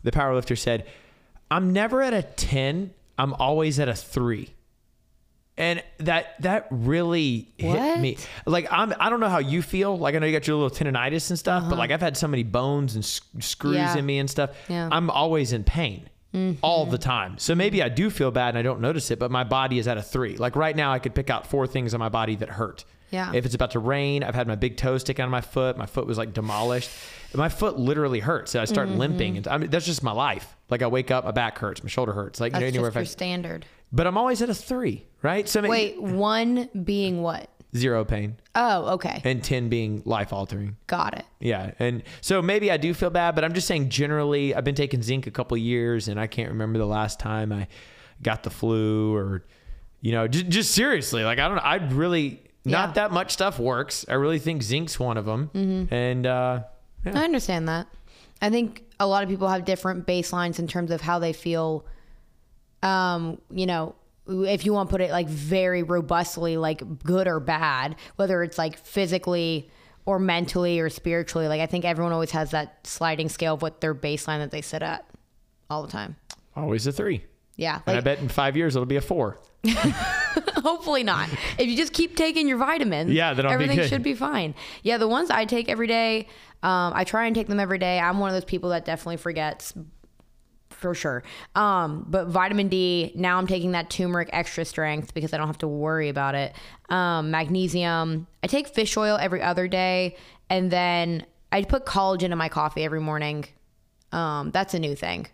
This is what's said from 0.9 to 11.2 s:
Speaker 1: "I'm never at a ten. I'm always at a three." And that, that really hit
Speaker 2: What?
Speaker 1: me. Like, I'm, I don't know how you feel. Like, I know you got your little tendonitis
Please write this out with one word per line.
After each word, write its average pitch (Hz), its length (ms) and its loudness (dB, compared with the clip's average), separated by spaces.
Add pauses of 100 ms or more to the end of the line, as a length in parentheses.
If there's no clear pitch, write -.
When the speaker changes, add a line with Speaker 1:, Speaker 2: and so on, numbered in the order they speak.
Speaker 1:
"I'm 185 220 4
never 226 300 4
at 254 100 2
a 202 80 2
ten. 143 720 -2 (240)
I'm 135 160 0
always 147 460 2
at 139 100 2
a 110 60 -2
three." - 580 -2 (1040)
And 170 240 0 (140)
that, 165 460 0
that 196 260 2
really 143 800 2 (100)
hit 165 220 2
Speaker 2:
What? 320 200 2
Speaker 1:
me. 120 180 0 (280)
Like, 170 260 2
I'm, 202 280 2
I 196 100 4
don't 240 100 2
know 220 80 2
how 180 120 4
you 143 240 0
feel. 190 340 0
Like, 147 160 0
I 156 60 2
know 156 80 2
you 156 40 2
got 151 140 0
your 151 100 2
little 147 140 2
tendonitis 139 600 0